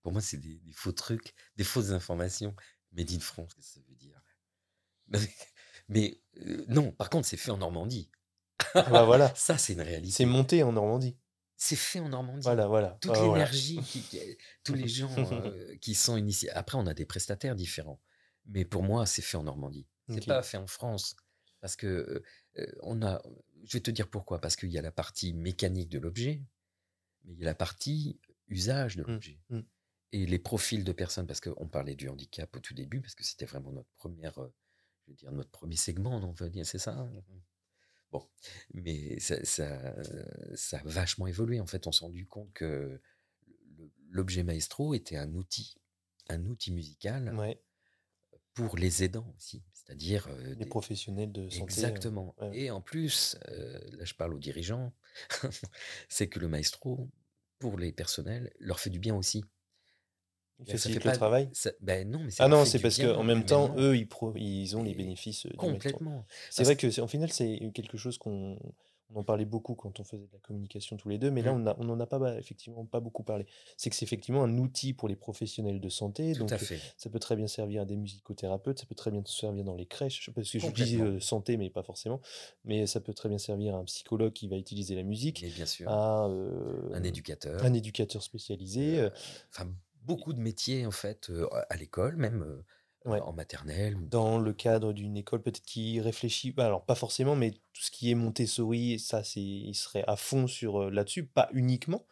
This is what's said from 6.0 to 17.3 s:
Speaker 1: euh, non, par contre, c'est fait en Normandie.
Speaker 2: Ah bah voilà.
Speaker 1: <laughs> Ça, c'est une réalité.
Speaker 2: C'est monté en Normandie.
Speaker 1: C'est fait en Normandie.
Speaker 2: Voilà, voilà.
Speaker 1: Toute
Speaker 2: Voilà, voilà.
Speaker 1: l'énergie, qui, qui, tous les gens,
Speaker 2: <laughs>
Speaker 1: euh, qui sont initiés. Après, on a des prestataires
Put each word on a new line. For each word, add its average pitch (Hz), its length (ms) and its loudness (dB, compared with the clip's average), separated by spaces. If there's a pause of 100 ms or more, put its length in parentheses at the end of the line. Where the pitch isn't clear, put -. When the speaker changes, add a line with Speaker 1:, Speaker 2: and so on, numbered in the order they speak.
Speaker 1:
euh, - 220 -4
non, 131 240 6
par - 180 -4
contre, 156 180 2
c'est 104 100 -2
fait - 120 -4
en 104 80 0
Normandie. 90 540 -4 (640)
Speaker 2:
Ah 180 160 10
bah 117 140 12
voilà. 131 280 12
Speaker 1:
<laughs> - 20 -8
Ça, - 220 4
c'est - 160 2
une 85 80 -2
réalité. 82 360 -2
Speaker 2:
C'est 127 100 8
monté 135 340 8
en 123 100 6
Normandie. 113 460 2 (400)
Speaker 1:
C'est - 180 2
fait - 240 -2
en 156 100 -4
Normandie. 127 340 -4
Speaker 2:
Voilà, 117 240 6
voilà. 104 240 6 (100)
Speaker 1:
Toute - 80 -2
Speaker 2:
Voilà, 110 160 8
voilà. 107 80 10 (120)
Speaker 1:
l'énergie, 139 360 0
qui, 127 220 -6
qui, - 160 -10 (440)
tous 143 120 -2
les 127 120 -2
gens, 131 220 -2
Speaker 2:
<laughs> 131 240 0
Speaker 1:
euh, 101 440 -6
qui 107 180 -2
sont 117 200 4
initiés. 104 360 0
Après, - 260 -2
on 110 80 2
a 80 80 0
des 78 120 -4
prestataires 117 500 -4